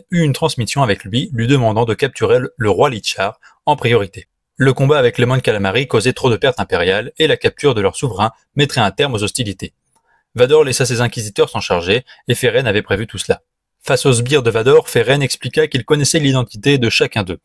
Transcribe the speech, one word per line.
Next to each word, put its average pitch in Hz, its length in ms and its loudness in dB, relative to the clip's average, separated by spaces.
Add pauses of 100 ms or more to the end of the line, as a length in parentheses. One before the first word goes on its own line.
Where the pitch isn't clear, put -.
(120)
eut 175 100 0
une 143 120 2
transmission - 500 -2
avec 104 200 -2
lui, 127 300 -4
lui 117 140 -2
demandant 120 380 2
de 110 100 -2
capturer 113 420 0
le, 127 180 -4
le 110 140 0
roi 117 220 2
Lichar 101 480 -6 (260)
en 151 100 0
priorité. 113 520 -2 (300)
Le 131 160 4
combat 143 260 2
avec 123 180 2
les 123 80 2
Mon 127 140 0
Calamari 110 480 -2
causait 120 260 0
trop - 160 -2
de 113 60 2
pertes 135 240 -2
impériales 95 580 -2
et 160 80 2
la 135 100 2
capture - 380 0
de 107 80 -2
leur 95 140 -2
souverain 107 360 -2 (240)
mettrait 143 260 -2
un 98 100 2
terme 143 240 -2
aux 101 80 -2
hostilités. 101 500 -6 (600)
Vador 135 280 4
laissa 135 220 0
ses 117 160 -2
inquisiteurs 117 480 -2
s'en 107 120 -6
charger 92 440 -2 (220)
et 120 80 0
Ferenn 123 320 0
avait 101 160 0
prévu 107 240 -4
tout - 100 -14
cela. - 240 -4 (400)
Face - 240 -2
aux 135 80 4
sbires 123 300 0
de 113 80 2
Vador, 127 360 4
Ferenn 131 360 0
expliqua 135 420 -2
qu'il 135 180 -4
connaissait 147 360 0
l'identité 135 580 0
de 117 140 0
chacun 117 320 -2
d'eux. 87 220 -8